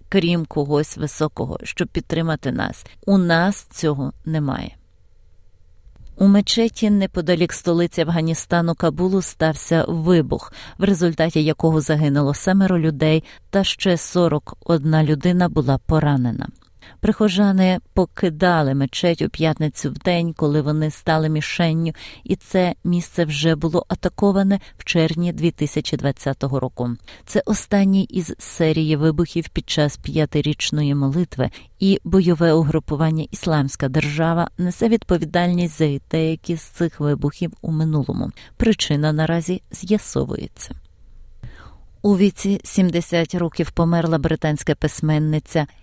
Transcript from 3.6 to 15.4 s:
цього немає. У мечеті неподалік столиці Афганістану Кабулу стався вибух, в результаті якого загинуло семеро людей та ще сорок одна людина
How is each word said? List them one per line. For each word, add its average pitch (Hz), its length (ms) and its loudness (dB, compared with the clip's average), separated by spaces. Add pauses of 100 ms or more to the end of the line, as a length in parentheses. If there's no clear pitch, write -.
цього 143 420 -2 (120)
немає. 151 500 -4 (1400)
У 196 120 4
мечеті 214 640 4
неподалік 180 640 2
столиці 170 480 0
Афганістану 165 760 0
Кабулу 180 460 0
стався 160 680 0
вибух, 160 680 0 (240)
в - 60 0
результаті 170 600 2
якого 156 380 2
загинуло 147 520 2
семеро 190 460 2
людей 156 440 2 (260)
та 196 140 2
ще 185 340 0
сорок 165 680 0
одна 156 380 2
людина 175 460 2